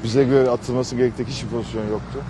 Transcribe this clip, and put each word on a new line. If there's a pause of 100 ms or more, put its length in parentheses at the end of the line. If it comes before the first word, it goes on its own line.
Bize
göre
atılması
gerektiği
hiçbir
pozisyon
yoktu. (100)